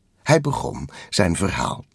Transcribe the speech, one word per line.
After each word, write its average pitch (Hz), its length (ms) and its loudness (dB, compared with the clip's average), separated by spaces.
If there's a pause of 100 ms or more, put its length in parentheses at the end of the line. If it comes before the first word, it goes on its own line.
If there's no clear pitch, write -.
(220)
Hij 156 180 4
begon 135 480 -4 (220)
zijn 87 260 2
verhaal - 480 -2 (100)